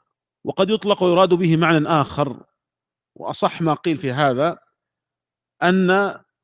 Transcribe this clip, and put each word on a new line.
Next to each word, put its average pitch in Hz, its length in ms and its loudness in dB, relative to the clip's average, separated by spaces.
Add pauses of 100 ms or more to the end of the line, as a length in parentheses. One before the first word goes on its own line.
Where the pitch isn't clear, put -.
(440)
وقد 190 260 -2
يطلق 202 320 -2
ويراد 180 260 4
به 170 280 2
معنى 160 320 2
آخر، 143 560 -2 (720)
وأصح 151 480 -4
ما 156 120 0
قيل 156 220 -4
في 131 160 -6
هذا 139 460 0 (1040)
أن 185 580 0 (240)